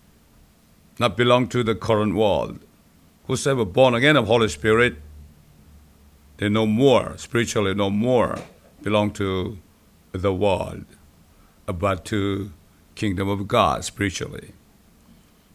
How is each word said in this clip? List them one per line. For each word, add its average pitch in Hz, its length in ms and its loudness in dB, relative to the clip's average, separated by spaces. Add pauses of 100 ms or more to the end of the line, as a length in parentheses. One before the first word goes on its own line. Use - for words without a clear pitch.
(1000)
Not 117 180 -2
belong 123 320 4
to 123 140 0
the 110 120 0
current 107 400 0
world. 90 440 0 (680)
Whosoever 127 380 -2
born 120 300 4
again 143 220 4
of 120 100 2
Holy 113 220 4
Spirit, 117 480 2 (1400)
they 104 100 -2
no 110 180 2
more, 117 520 2
spiritually 113 560 -2
no 101 160 0
more, 107 480 0 (440)
belong 104 280 0
to 95 480 -4 (540)
the 98 200 -2
world, 95 520 -2 (840)
but 95 400 -4
to 101 460 -4 (420)
kingdom 98 340 -4
of 98 200 -4
God 90 360 2
spiritually. - 680 -8 (1040)